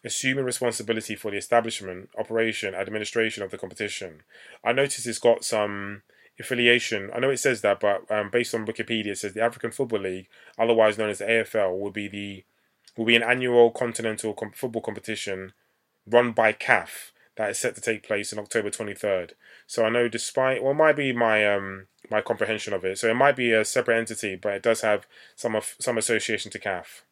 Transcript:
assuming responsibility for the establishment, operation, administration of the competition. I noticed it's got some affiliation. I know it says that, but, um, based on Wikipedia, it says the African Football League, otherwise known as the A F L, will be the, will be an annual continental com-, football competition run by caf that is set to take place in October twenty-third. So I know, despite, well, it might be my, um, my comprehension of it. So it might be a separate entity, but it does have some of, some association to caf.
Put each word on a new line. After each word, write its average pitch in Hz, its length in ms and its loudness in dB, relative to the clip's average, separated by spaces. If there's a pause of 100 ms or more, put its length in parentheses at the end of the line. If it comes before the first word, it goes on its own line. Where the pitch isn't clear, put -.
assuming 131 400 -2
responsibility 113 680 -4
for 101 160 -8
the 101 80 -6
establishment, 101 800 -2
operation, 110 560 -2
administration 107 680 -2
of 95 80 -8
the 104 60 -10
competition. 92 680 -10 (380)
I 117 100 2
noticed 135 340 0
it's 117 120 -6
got - 260 4
some 101 580 -2 (380)
affiliation. 120 720 2
I - 60 -6
know 131 120 0
it 127 80 -2
says 127 240 0
that, 101 180 2
but, 101 300 0
um, 104 200 0
based 120 240 0
on 110 120 -4
Wikipedia, 110 420 -4
it 101 100 -6
says 98 160 -6
the 107 80 -2
African 117 300 -2
Football 117 280 -2
League, 95 280 -6 (300)
otherwise 113 400 6
known 107 120 0
as 98 80 -6
the 101 120 -4
A 113 100 4
F - 140 -6
L, 95 240 2
will 101 120 -4
be 101 180 -8
the, 101 360 -10 (520)
will 113 100 -2
be 117 100 8
an 117 60 6
annual 123 480 6
continental 113 640 -4
com-, 104 180 -8
football 117 300 -6
competition 98 680 -8 (540)
run 120 260 4
by 110 200 4
caf - 600 -2 (240)
that 107 140 -2
is - 80 -6
set 117 160 -2
to 110 80 -16
take 110 200 -4
place 104 300 -4
in 104 60 -8
October 104 320 -4
twenty-third. 98 640 -4 (320)
So - 180 0
I 110 60 2
know, 120 180 2
despite, 131 540 -2
well, 135 100 2
it 143 40 0
might 156 200 6
be 135 160 0
my, 110 340 4
um, 98 420 -2 (220)
my 107 120 2
comprehension 107 500 -2
of 92 120 -4
it. 95 140 -2
So 113 120 2
it 113 40 2
might 131 220 4
be 120 160 2
a 110 120 4
separate 117 340 0
entity, 110 360 -4
but 101 200 -4
it 98 80 -8
does 113 180 4
have 104 260 2 (300)
some 110 180 -4
of, - 240 -4
some 117 200 -2
association 107 540 -2
to - 60 -12
caf. - 540 -8